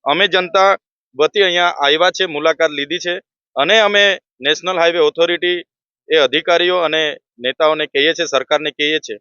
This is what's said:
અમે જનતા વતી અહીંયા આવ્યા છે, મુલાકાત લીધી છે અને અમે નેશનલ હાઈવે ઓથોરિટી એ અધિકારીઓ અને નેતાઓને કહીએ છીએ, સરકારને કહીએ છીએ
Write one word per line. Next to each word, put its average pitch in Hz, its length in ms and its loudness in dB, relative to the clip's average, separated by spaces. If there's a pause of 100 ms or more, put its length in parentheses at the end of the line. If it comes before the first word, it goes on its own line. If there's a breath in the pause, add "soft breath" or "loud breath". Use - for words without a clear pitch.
અમે 160 220 0
જનતા 190 420 0 (460)
વતી 156 280 0
અહીંયા 175 340 0
આવ્યા 156 400 2
છે, 190 100 -2
મુલાકાત 160 440 0
લીધી 143 320 -6
છે 175 100 -6 (420)
અને 160 240 2
અમે 202 240 2 (360)
નેશનલ 156 400 -2
હાઈવે 170 200 2
ઓથોરિટી 170 580 0 (520)
એ 160 100 4
અધિકારીઓ 170 640 2
અને 156 180 0 (360)
નેતાઓને 151 500 0
કહીએ 147 260 0
છીએ, 165 140 -4
સરકારને 143 440 -2
કહીએ 151 280 -2
છીએ 104 220 -12